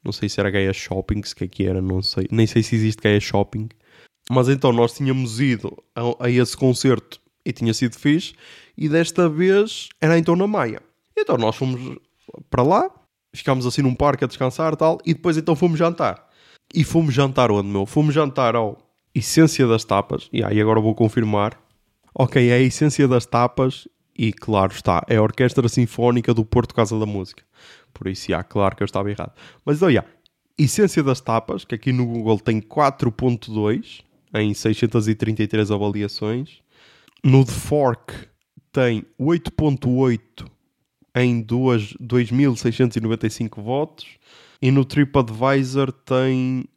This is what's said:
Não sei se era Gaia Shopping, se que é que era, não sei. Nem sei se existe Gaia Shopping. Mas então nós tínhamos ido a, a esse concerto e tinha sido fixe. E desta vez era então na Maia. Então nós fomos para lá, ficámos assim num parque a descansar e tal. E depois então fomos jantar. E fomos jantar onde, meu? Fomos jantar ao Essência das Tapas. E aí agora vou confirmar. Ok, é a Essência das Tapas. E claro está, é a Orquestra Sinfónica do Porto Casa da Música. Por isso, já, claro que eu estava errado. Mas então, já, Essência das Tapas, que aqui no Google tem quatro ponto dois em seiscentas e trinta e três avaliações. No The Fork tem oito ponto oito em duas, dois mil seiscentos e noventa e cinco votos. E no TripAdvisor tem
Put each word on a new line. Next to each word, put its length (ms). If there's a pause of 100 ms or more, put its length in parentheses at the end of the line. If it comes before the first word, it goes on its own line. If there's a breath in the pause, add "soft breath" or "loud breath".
Não 80
sei 160
se 100
era 120
Gaia 240
Shopping, 480
se 120
que 100
é 40
que 160
era, 160
não 220
sei. 280
Nem 160
sei 160
se 120
existe 280
Gaia 180
Shopping. 480 (600 soft breath)
Mas 200
então 240
nós 200
tínhamos 480
ido 320 (220)
a, 320
a 40
esse 260
concerto 640 (280)
e 60
tinha 200
sido 240
fixe. 380 (420 loud breath)
E 140
desta 380
vez 600 (120)
era 180
então 180
na 100
Maia. 360 (340)
Então 220
nós 180
fomos 400 (540)
para 120
lá, 280 (440)
ficámos 300
assim 160
num 140
parque 300
a 20
descansar 480
e 20
tal. 300
E 80
depois 240
então 180
fomos 220
jantar. 500 (460 soft breath)
E 100
fomos 300
jantar 360
onde, 180
meu? 180
Fomos 260
jantar 420
ao 220 (380)
Essência 520
das 180
Tapas. 460
E 140
aí 160
agora 180
vou 160
confirmar. 640 (560)
Ok, 360
é 20
a 80
Essência 480
das 160
Tapas. 640 (260)
E 180
claro 400
está, 360
é 80
a 60
Orquestra 460
Sinfónica 680
do 100
Porto 300
Casa 240
da 80
Música. 380 (500 soft breath)
Por 140
isso, 200
já, 140
claro 340
que 60
eu 20
estava 260
errado. 220 (320 loud breath)
Mas 120
então, 140
já, 140 (540)
Essência 460
das 160
Tapas, 440
que 120
aqui 160
no 120
Google 340
tem 220
quatro 520
ponto 400
dois 500 (320)
em 200
seiscentas 520
e 80
trinta 300
e 20
três 240
avaliações. 880 (640 soft breath)
No 200
The 80
Fork 600 (600)
tem 320 (140)
oito 340
ponto 360
oito 640 (640)
em 260
duas, 580
dois 340
mil 240
seiscentos 400
e 40
noventa 280
e 20
cinco 320
votos. 560 (420 soft breath)
E 120
no 120
TripAdvisor 1080
tem 720 (120)